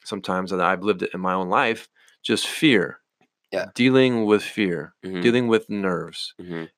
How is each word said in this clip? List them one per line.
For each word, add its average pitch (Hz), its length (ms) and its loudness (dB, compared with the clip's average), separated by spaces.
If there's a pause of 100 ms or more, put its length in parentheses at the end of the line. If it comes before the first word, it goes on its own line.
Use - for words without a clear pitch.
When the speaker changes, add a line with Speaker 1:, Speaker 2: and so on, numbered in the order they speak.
Speaker 1:
sometimes 92 480 -6
that 92 100 -2
I've 92 220 0
lived 98 220 -2
it - 100 -4
in 92 60 -8
my 92 140 -2
own 95 140 -4
life, 113 400 -2 (320)
just - 280 -2
fear. 110 500 2 (540)
Speaker 2:
Yeah. 90 140 -4 (100)
Speaker 1:
Dealing 127 480 4
with 104 180 4
fear, 85 540 -4 (100)
Speaker 2:
Mm-hmm. 92 140 -6
Speaker 1:
dealing 120 260 2
with 113 240 2
nerves. 90 680 -6
Speaker 2:
Mm-hmm. 85 240 -10 (140)